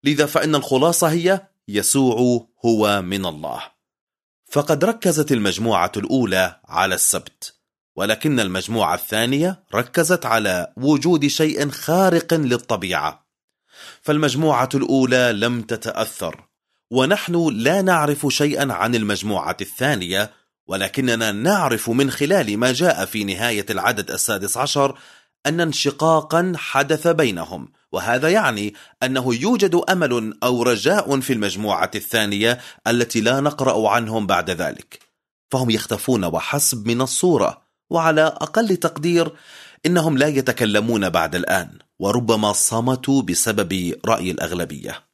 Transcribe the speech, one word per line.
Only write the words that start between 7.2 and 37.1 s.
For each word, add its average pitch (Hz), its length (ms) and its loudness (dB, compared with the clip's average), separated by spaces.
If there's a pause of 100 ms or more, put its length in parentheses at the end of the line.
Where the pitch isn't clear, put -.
ولكن 110 440 0
المجموعة 92 560 0
الثانية 135 680 -2 (120)
ركزت 156 500 0
على 104 520 0
وجود 143 500 2
شيء 147 420 0
خارق 175 640 0
للطبيعة. 98 920 -2 (760)
فالمجموعة 147 720 2
الأولى 127 640 2
لم 117 260 -2
تتأثر، 107 880 -6 (440)
ونحن 165 640 2
لا 139 280 2
نعرف 151 480 2
شيئاً 139 440 0
عن 107 220 0
المجموعة 101 680 -2
الثانية، 101 720 -2 (360)
ولكننا 113 640 -2
نعرف 127 580 0
من 131 220 2
خلال 143 460 0
ما 123 160 2
جاء 135 320 0
في 107 180 -6
نهاية 101 460 -2
العدد 101 420 -2
السادس 98 460 -4
عشر 139 400 0 (480)
أن 165 160 0
انشقاقاً 160 960 0
حدث 147 520 0
بينهم، 90 640 -2 (200)
وهذا 117 380 0
يعني 120 440 0 (300)
أنه 127 320 0
يوجد 180 540 2
أمل 123 540 0
أو 123 200 2
رجاء 131 560 0
في 131 140 -2
المجموعة 101 600 -2
الثانية 107 640 0 (280)
التي 117 340 0
لا 123 180 2
نقرأ 131 500 0
عنهم 110 380 -2
بعد 90 220 0
ذلك، 82 500 -8 (520)
فهم 127 180 0
يختفون 110 560 -2
وحسب 104 600 -4
من 117 140 0
الصورة، 131 600 0 (280)